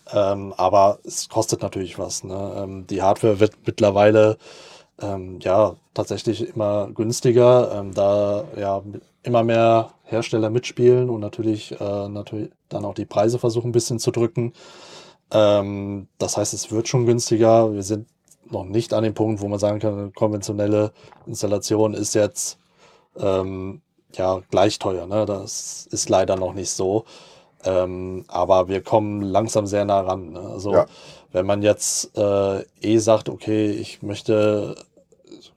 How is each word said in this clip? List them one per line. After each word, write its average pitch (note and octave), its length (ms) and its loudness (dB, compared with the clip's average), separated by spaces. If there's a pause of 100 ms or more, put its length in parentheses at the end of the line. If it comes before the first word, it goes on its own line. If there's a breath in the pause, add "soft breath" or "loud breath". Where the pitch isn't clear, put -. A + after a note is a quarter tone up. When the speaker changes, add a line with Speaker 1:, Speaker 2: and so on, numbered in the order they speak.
(140)
Speaker 1:
Ähm, G2 420 -2
aber G2 480 4
es - 260 -10
kostet - 340 -2
natürlich F#2+ 340 -8
was, F2+ 260 -8
ne? F#2+ 340 -10
Ähm, F#2+ 300 -10
die G2 140 -4
Hardware G2+ 380 4
wird G#2+ 140 4 (120)
mittlerweile, G#2+ 720 4 (640 loud breath)
ähm, F#2 400 -10
ja, F#2+ 340 2 (200)
tatsächlich G#2+ 600 -4
immer G#2 380 -2
günstiger, A#2+ 800 4
ähm, G2 200 -8
da G2+ 500 2 (120)
ja G2 300 -2
mi-, G2+ 160 -14 (220)
immer A#2+ 200 2
mehr A2+ 500 4 (100)
Hersteller A2 480 -2
mitspielen B2 580 4
und A2+ 120 -6
natürlich, G#2+ 500 -4 (100)
äh, G2+ 260 -4
natürlich G#2 440 -10 (180)
dann G#2 160 -8
auch G2+ 80 -8
die G#2 120 -6
Preise A#2 340 0
versuchen, A#2+ 300 -2
ein - 20 -4
bisschen A2+ 260 0
zu A#2 140 -4
drücken. A#2 420 -2 (800 loud breath)
Ähm, G2+ 760 2 (120)
das - 180 -4
heißt, G#2+ 160 -2
es - 180 -10
wird A2 160 -2
schon B2 200 2
günstiger. A2+ 640 4
Wir G2+ 80 -6
sind G#2+ 260 -6 (400)
noch G2 160 -8
nicht G2+ 300 -4
an A2 100 0
dem G#2+ 120 -2
Punkt, G#2+ 260 -2
wo G2+ 60 -4
man G#2 100 -4
sagen G#2 220 0
kann, G#2 180 -4
eine G2+ 140 -8
konventionelle G#2 800 0 (340 soft breath)
Installation G#2 720 0
ist G#2 180 -6
jetzt, - 460 -2 (580 soft breath)
ähm, F#2+ 640 -4 (320)
ja, F#2 280 -2 (100)
gleich G2 260 2
teuer, F2+ 300 -6
ne? G#2 180 0
Das - 640 -8
ist - 200 -4
leider F#2+ 260 4
noch F#2 180 -4
nicht F#2+ 160 -8
so. G2 360 -2 (580 soft breath)
Ähm, F#2 640 -2
aber F2+ 400 2
wir F#2+ 160 -4
kommen G#2 400 0
langsam G#2 420 0
sehr G2+ 200 0
nah G2+ 160 2
ran, F#2 320 -6
ne? F2 60 -14
Also, G2+ 340 -8
Speaker 2:
Ja. E2+ 120 4 (460 loud breath)
Speaker 1:
wenn F#2 160 0
man G2+ 160 0
jetzt, - 520 0
äh, G2+ 480 0 (180)
eh G#2+ 180 2
sagt, A2 280 2
„Okay, G#2+ 440 -2
ich - 320 -10
möchte G#2 720 0 (800)